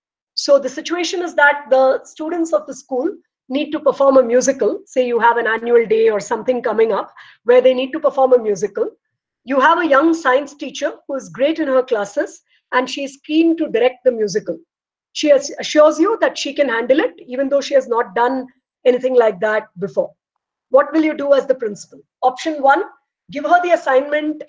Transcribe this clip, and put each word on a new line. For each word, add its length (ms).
So 240
the 100
situation 540
is 120
that 340
the 360
students 480
of 140
the 80
school 360
need 240
to 80
perform 360
a 60
musical. 640
Say 200
you 120
have 200
an 100
annual 380
day 220
or 120
something 420
coming 300
up 200
where 160
they 140
need 180
to 80
perform 320
a 60
musical. 520
You 140
have 220
a 80
young 260
science 400
teacher 380
who 80
is 120
great 300
in 80
her 160
classes, 600
and 180
she 140
is 220
keen 320
to 120
direct 360
the 80
musical. 440
She 180
ass-, 260
assures 400
you 220
that 180
she 160
can 140
handle 320
it, 140
even 220
though 120
she 140
has 140
not 260
done 320
anything 300
like 260
that 260
before. 320
What 220
will 100
you 120
do 200
as 120
the 100
principal? 440
Option 400
one, 220
give 120
her 180
the 100
assignment 760